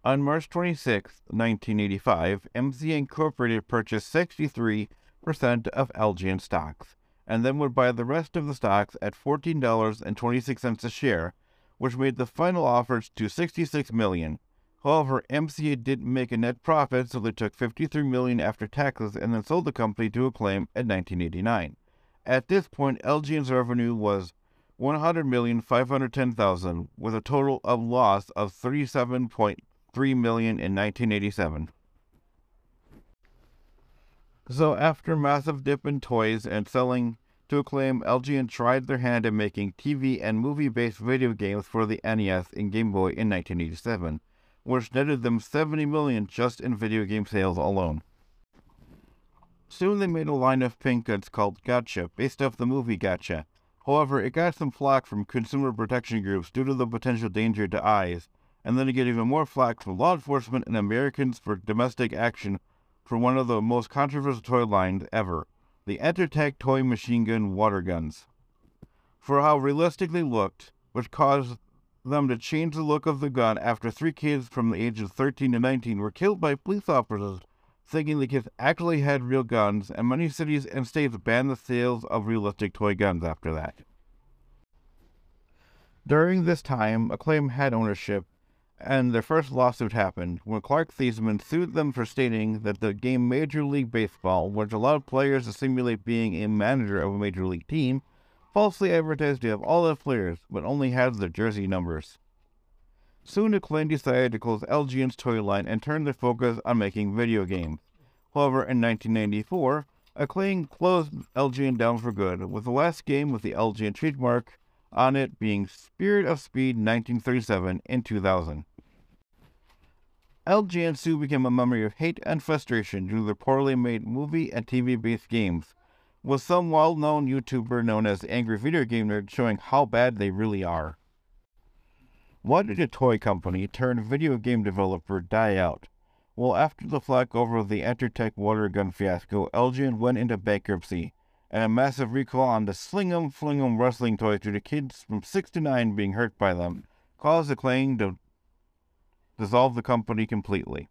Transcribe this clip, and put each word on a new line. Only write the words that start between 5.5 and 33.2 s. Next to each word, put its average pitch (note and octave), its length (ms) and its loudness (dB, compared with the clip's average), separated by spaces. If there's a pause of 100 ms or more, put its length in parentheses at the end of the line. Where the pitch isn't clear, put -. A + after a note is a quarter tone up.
of C3 260 -2
L G#2+ 180 2
J F#2 160 -4
N F#2+ 80 0
stocks, - 580 -6 (300)
and A2+ 180 0
then C3+ 140 2
would C#3 160 0
buy B2 180 4
the A#2 140 -4
rest D3+ 320 -4
of D3+ 80 -4
the D3 80 -6
stocks G#2 480 0
at G2+ 140 -4
fourteen D3+ 440 -2
dollars A2+ 440 2
and G#2 120 -4
twenty-six A#2+ 460 -2
cents A#2 220 -4
a A#2 80 -4
share, F2+ 420 -2 (460)
which B2+ 180 -2
made C3+ 200 0
the B2 100 -2
final F3 360 0
offers A#2+ 520 0
to G#2+ 120 -2
sixty-six D#3 640 -4
million. F#2 460 0 (460)
However, C#3 440 2
M D3+ 220 -2
C D3+ 220 -2
A C#3+ 40 2
didn't B2 380 -2
make B2+ 180 0
a A#2+ 60 0
net A#2 240 0
profit, C3 480 2
so B2+ 100 -6
they A2 120 -2
took G#2+ 240 -4
fifty-three D3 480 -4
million B2+ 360 0
after G#2 280 -2
taxes A#2+ 480 -4
and A2+ 180 -2
then A2 100 -2
sold E3+ 220 -2
the C#3 60 -2
company A2 400 -2
to B2 160 0
Acclaim G2 480 -2
in B2 100 -2
nineteen F#2 340 -2
eighty-nine. F2 580 -2 (500)
At B2+ 200 2
this F#3+ 200 2
point, C#3 360 -2
L D3 180 2
J D3+ 160 -2
N's C3+ 120 -2
revenue A#2+ 460 2
was G2+ 380 0 (440)
one C#3+ 220 0
hundred E3 260 0
million A#2+ 360 2
five B2 280 2
hundred C3+ 240 0
ten B2+ 180 0
thousand, F#2 640 0
with A2 200 -4
a G#2+ 60 -2
total C#3 420 0
of A#2 180 0
loss A2+ 540 2
of G2 180 -2
thirty-seven B2+ 760 -2
point G#2 320 0 (320)
three C3+ 200 2
million A2+ 460 2
in F#2+ 160 -2
nineteen G#2+ 380 0
eighty-seven. F2+ 560 -2 (2750)